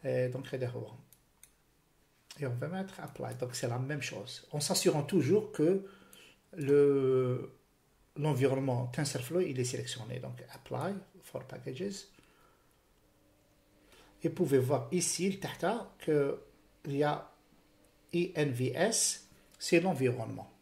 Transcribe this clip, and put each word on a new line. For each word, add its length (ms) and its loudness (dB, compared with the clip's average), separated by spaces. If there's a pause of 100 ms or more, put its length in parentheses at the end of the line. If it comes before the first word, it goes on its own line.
Et 240 2
donc, 260 -6
هذا 140 -2
هو. 180 -8 (1500)
Et 60 -4
on 40 -2
va 160 -4
mettre 340 -6
Apply. 360 -10
Donc, 180 -6
c'est 140 -2
la 100 -2
même 240 -4
chose. 480 -10
En 100 -2
s'assurant 440 2
toujours 480 4
que 340 2 (720)
le, 960 4 (640)
l'environnement 720 2
TensorFlow, 540 -2
il 200 0
est 40 2
sélectionné. 540 -6
Donc, 240 -10 (100)
Apply 420 -6 (280)
for 220 -10
Packages. 640 -10 (2250)
Et 60 0
vous 60 -2
pouvez 240 4
voir 320 2
ici, 400 0
le 80 -6
تحت, 260 -6 (340)
que 420 0 (460)
il 100 -2
y 80 4
a 260 -2 (840)
I 220 0
N 160 2
V 240 -2
S, 540 0 (300)
c'est 220 4
l'environnement. 680 -2 (120)